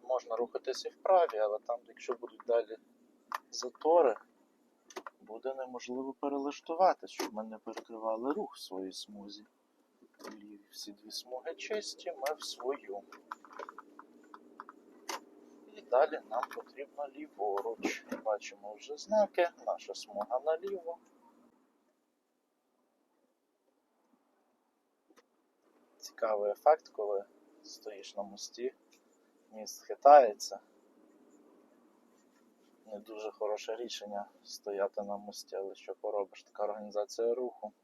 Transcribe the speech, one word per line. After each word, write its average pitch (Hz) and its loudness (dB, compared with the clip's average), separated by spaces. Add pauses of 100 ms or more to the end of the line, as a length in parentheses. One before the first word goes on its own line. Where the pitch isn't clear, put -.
Можна 120 0
рухатись 123 -4
і 120 -6
вправі, 175 4
але 107 2
там, 120 -4
якщо - -6
будуть 117 -12
далі 117 2 (720)
затори, 147 6 (1040)
буде 117 -6
неможливо 127 -6
перелаштуватись, 143 2
щоб - -6
ми 107 -6
не 110 -14
перекривали 113 -4
рух 202 -4
в - -18
своїй 95 -10
смузі. 101 -16 (880)
Ліві 104 -20 (100)
всі - -12
дві 107 -18
смуги - -8
чисті, - -6
ми 151 -2
в - -12
свою. 104 -6 (2750)
І - -18
далі 143 2 (100)
нам - -2 (120)
потрібно 143 -10
ліворуч. 113 -4 (200)
Бачимо 104 -4
вже - -12
знаки, 196 2 (180)
наша 98 -4
смуга 107 -4
наліво. 165 -4 (4000)
Цікавий 104 0
ефект, 147 6
коли 104 -2 (380)
стоїш - -14
на 98 -6
мості, 104 -8 (800)
міст 107 -12
хитається. 117 10 (2250)
Не 107 -12
дуже 107 -8
хороше 107 -2
рішення 104 -8 (160)
стояти 101 -2
на 101 -6
мості, 104 -12
але 98 -6
що - -12
поробиш, 104 -4
така - -6
організація 104 -2
руху. 120 -6 (120)